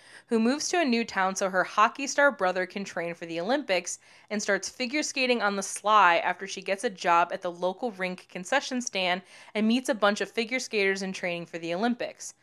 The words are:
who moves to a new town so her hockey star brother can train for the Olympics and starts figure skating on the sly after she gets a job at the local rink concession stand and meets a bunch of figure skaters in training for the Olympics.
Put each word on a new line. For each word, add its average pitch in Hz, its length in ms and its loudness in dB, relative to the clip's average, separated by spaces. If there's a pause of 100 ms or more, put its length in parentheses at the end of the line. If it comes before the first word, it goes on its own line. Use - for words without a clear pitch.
(280)
who 233 120 2
moves 254 300 0
to 359 100 2
a 330 60 2
new 233 180 2
town 190 320 0
so 190 140 -2
her 185 140 2
hockey 233 440 2
star 285 240 4
brother 180 360 0
can 196 180 -8
train 170 300 -6
for 170 100 -12
the 165 160 -6
Olympics 196 560 -2 (320)
and 208 120 -4
starts 196 280 -2
figure 254 340 -4
skating 254 380 0
on 202 140 0
the 196 80 -2
sly 196 540 4
after 180 300 -2
she - 140 -10
gets 190 220 -4
a 240 60 -2
job 175 440 2
at 190 80 -6
the 180 100 -4
local 185 420 -4
rink 185 360 -6
concession 254 500 -2
stand 185 440 -2 (320)
and 214 120 2
meets 247 220 2
a 277 60 0
bunch 202 260 4
of 196 100 -2
figure 226 280 -2
skaters 196 420 0
in 190 100 -4
training 175 360 -6
for - 100 -10
the 165 160 -6
Olympics. 208 680 -4